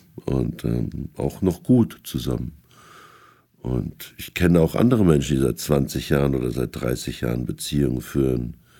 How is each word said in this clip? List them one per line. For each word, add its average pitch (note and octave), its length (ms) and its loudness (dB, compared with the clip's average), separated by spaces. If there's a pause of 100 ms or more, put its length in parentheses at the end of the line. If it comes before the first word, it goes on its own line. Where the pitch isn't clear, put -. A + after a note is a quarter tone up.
(240)
und, B1+ 400 -2
ähm, A1+ 260 -2 (280)
auch - 240 -4
noch F2+ 220 0
gut B2 420 4
zusammen. A#1+ 480 -4 (1080)
Und - 560 -6
ich - 180 -16
kenne F2 260 6
auch D#2+ 140 2
andere A#2 280 4
Menschen, D2 320 4
die C2 80 2
seit A1+ 160 0
zwanzig - 480 0
Jahren C#2 260 2
oder B1+ 180 -2
seit A#1+ 200 -2
dreißig B1 500 -6
Jahren A#1+ 240 -2
Beziehungen C2 540 -2
führen, B1+ 560 -2 (240)